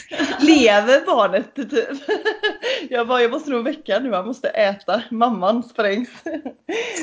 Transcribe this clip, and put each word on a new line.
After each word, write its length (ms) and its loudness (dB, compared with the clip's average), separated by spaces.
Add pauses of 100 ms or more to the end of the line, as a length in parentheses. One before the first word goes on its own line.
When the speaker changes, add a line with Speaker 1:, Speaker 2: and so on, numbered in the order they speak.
(160)
Speaker 1:
<laughs> 260 -2
Speaker 2:
"Lever 640 6
barnet?" 500 0
Typ. 180 -8
<laughs> 1160 -4
Jag 180 -2
bara, 140 2
"Jag 100 2
måste 180 -6
nog 140 -2
väcka 360 -4
nu, 140 -4
han 120 -2
måste 240 -6
äta. 520 -2 (100)
Mamman 520 0
sprängs." 520 -2
<laughs> 60 -20 (800)